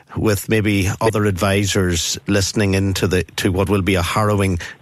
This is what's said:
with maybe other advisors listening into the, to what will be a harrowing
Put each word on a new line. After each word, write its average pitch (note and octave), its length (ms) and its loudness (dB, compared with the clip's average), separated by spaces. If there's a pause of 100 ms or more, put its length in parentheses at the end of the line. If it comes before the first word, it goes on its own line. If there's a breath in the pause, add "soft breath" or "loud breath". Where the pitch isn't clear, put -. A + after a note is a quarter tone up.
(180)
with G#2 320 0
maybe G2+ 400 2 (100)
other G#2+ 260 0
advisors G2 920 0 (100)
listening G2+ 460 0
into G2 340 0
the, F2+ 160 0 (140)
to G#2 140 0
what F#2 180 0
will G2 140 2
be F#2+ 120 0
a F2 60 2
harrowing G2 560 0 (240 loud breath)